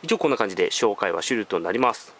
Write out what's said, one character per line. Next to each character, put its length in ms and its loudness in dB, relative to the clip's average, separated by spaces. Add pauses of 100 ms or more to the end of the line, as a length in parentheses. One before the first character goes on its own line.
一 100 0
応 40 0
こ 100 2
ん 40 4
な 60 2
感 120 0
じ 60 -6
で 140 2
紹 260 2
介 160 0
は 120 -2
終 140 0
了 80 -2
と 140 -2
な 120 -2
り 80 -2
ま 140 2
す。 260 -12